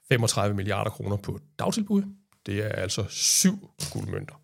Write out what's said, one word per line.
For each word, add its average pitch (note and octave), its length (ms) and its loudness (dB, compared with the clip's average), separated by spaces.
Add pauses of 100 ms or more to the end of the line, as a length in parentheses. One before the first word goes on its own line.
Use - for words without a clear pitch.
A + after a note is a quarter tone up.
femogtredive A2 460 4
milliarder G2+ 340 -2
kroner G2+ 280 -4
på G2 220 -6 (200)
dagtilbud. G3+ 440 0 (420)
Det G2+ 140 -2
er G#2+ 100 -2
altså G2+ 400 -2
syv - 600 2 (240)
guldmønter. G2+ 500 -6